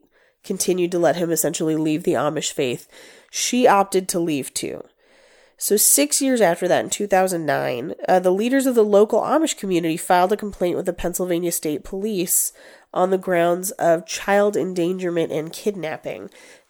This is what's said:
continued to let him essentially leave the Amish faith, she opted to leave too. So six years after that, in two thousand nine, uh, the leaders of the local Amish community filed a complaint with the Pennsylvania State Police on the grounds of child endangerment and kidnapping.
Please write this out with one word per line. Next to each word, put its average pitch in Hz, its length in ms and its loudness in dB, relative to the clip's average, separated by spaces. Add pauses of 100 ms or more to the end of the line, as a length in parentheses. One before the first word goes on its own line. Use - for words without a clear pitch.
(440)
continued 180 480 -2
to 180 80 0
let 165 160 4
him 170 160 -2
essentially 160 440 -2
leave 156 280 -2
the 175 100 0
Amish 143 380 -2
faith, 127 360 -4 (440)
she - 340 0
opted 196 440 2
to 185 100 -2
leave 151 340 -2
too. - 300 -8 (720)
So - 200 0
six - 440 2
years 262 200 2
after 175 260 2
that, 147 160 2
in 160 60 -8
two 208 180 -4
thousand 185 380 0
nine, 139 480 -2 (160)
uh, 185 100 6
the 180 120 2
leaders 247 340 2
of 254 100 0
the 220 80 6
local 208 380 4
Amish 302 360 0
community 170 400 0
filed 185 360 2
a 208 40 0
complaint 190 380 -2
with 160 100 -4
the 180 80 -2
Pennsylvania 175 580 -2
State 165 340 -4
Police 190 680 -4 (420)
on 185 160 2
the 190 80 2
grounds 180 540 0
of 165 340 0
child 202 520 0
endangerment 175 720 -2
and 156 220 -4
kidnapping. 156 760 -8 (400)